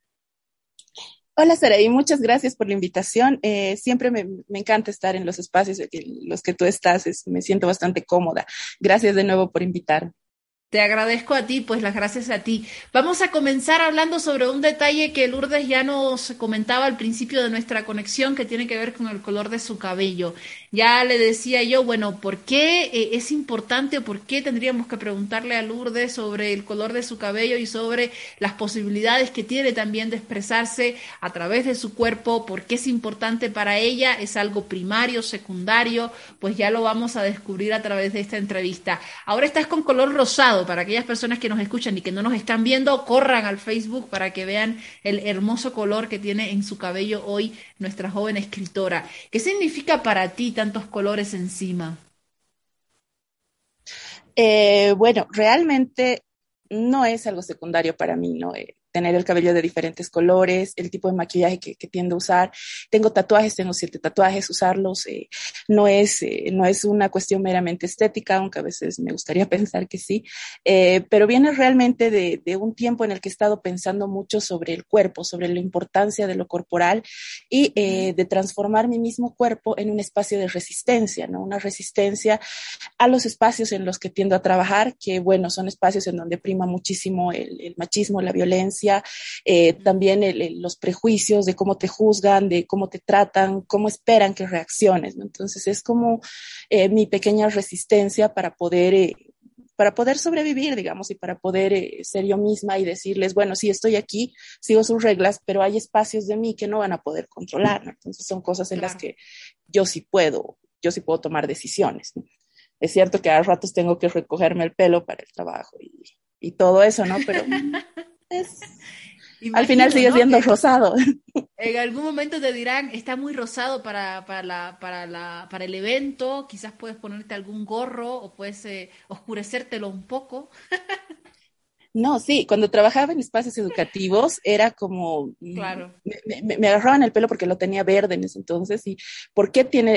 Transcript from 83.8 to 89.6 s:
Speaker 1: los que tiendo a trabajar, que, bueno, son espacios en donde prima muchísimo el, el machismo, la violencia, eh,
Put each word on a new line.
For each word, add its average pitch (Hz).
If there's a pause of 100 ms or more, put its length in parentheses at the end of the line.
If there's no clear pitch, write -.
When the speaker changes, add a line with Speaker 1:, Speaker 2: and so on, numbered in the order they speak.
Speaker 1:
los 185
que 190
tiendo 190
a 185
trabajar, 196
que, 185
bueno, 185
son 190
espacios 190
en 175
donde 170
prima 185
muchísimo 180
el, -
el 175
machismo, 202
la 180
violencia, 190 (420)
eh, 170